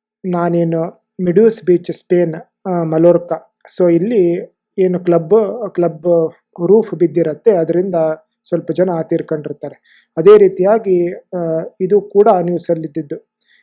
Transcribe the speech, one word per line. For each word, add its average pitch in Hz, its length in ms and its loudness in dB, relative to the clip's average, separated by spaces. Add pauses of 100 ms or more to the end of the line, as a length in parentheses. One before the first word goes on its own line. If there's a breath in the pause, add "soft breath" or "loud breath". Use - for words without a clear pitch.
(260)
ನಾನೇನು 170 840 -4 (140)
ಮಿಡ್ಯೂಸ್ 202 420 0
ಬೀಚ್ 175 280 0
ಸ್ಪೇನ್, 175 440 -2 (320)
ಆ, 175 160 -4
ಮಲೋರ್ಕಾ. 165 760 0 (180)
So 175 160 2
ಇಲ್ಲಿ 180 600 0 (240)
ಏನು 185 220 0
ಕ್ಲಬ್, 190 760 -2
ಕ್ಲಬ್ 165 580 -2 (340)
ರೂಫ್ 208 260 4
ಬಿದ್ದಿರತ್ತೆ, 160 580 0
ಅದರಿಂದ 175 440 0 (520)
ಸ್ವಲ್ಪ 165 240 -4
ಜನ 180 180 0 (120)
ತೀರ್ಕೊಂಡಿರ್ತಾರೆ. 156 1040 -8 (120)
ಅದೇ 190 200 8
ರೀತಿಯಾಗಿ, 185 760 2
ಆ, - 240 -12 (440)
ಇದು 190 200 2
ಕೂಡ 208 260 2 (120)
ನ್ಯೂಸಲ್ಲಿದ್ದಿದ್ದು. 165 960 -6 (300)